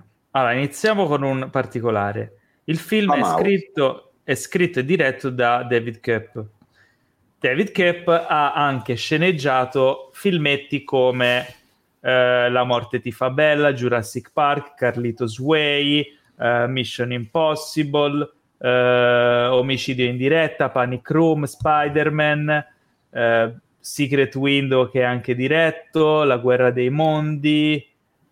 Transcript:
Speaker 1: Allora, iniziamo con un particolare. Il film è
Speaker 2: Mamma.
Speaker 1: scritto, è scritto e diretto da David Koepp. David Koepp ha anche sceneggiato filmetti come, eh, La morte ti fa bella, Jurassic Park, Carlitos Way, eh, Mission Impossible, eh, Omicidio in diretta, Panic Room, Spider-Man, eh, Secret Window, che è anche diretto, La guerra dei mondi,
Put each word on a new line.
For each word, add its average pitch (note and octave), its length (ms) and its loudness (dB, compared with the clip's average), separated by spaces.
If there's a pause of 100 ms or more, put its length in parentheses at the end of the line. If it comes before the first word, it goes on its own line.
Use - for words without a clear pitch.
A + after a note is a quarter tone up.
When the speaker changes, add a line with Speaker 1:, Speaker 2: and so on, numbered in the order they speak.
(320)
Speaker 1:
Allora, B2 220 0
iniziamo E3+ 540 0
con C#3+ 160 0
un C3 260 -4
particolare. A2 840 -4 (320)
Il D#3+ 120 -2
film G#3 360 0
è C#3 60 0
Speaker 2:
Mamma. C#3+ 200 0
Speaker 1:
scritto, F3 720 -2 (120)
è C3+ 120 -2
scritto F3 440 -2
e B2+ 60 0
diretto C#3 460 0
da B2 320 0
David A#2+ 360 -2
Koepp. A2+ 380 -4 (1040)
David D3 320 -2
Koepp F3 380 0
ha D#3 440 2
anche C3+ 400 0
sceneggiato C3+ 1200 0
filmetti D3 680 -2
come, B2+ 720 0 (460)
eh, B2 500 2
La B2 120 2
morte A#2+ 380 -2
ti B2 100 -8
fa B2+ 200 -2
bella, D3 420 2
Jurassic A#2+ 580 -4
Park, C#3+ 440 -2
Carlitos A#2+ 640 -4
Way, C#3+ 640 0 (320)
eh, A#2+ 300 0
Mission B2 440 -4
Impossible, D3 1200 -2 (280)
eh, B2 880 2
Omicidio B2+ 560 0
in B2 120 -2
diretta, D3 520 0
Panic B2 400 -2
Room, D#3 360 2
Spider-Man, D3+ 1200 0 (460)
eh, A#2 420 0 (260)
Secret C3+ 560 -2
Window, C3+ 560 0
che C3+ 80 -2
è B2 60 2
anche B2 280 -2
diretto, D3+ 920 0
La B2+ 120 2
guerra B2 340 2
dei B2 180 0
mondi, D3+ 920 0 (480)